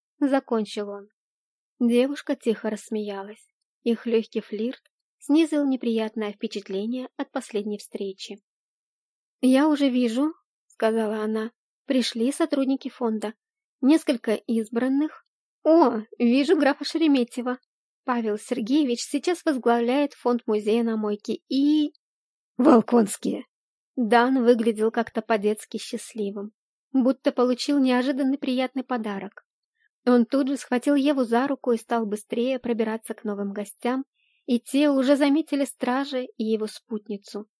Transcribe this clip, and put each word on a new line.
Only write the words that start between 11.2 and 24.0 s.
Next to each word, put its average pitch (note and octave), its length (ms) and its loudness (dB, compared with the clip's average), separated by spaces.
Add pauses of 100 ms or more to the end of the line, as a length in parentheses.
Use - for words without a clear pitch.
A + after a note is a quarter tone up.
она, A3 300 -4 (340)
«пришли B3 460 0
сотрудники C4+ 560 -2
фонда. A3 460 -6 (460)
Несколько C4 540 2
избранных. B3 920 -2 (380)
О, D4+ 380 4 (160)
вижу B3+ 380 4
графа C#4 280 2
Шереметьева. B3+ 720 0 (460)
Павел A3 340 -2
Сергеевич A#3+ 600 -2
сейчас - 440 -4
возглавляет B3+ 720 0
фонд A#3+ 320 -2
музея G#3+ 360 0
на A3+ 140 -2
Мойке G#3 520 -4
и...» D4 440 2 (640)
«Волконские!» A#3+ 880 2 (520)
Дан A#3+ 480 2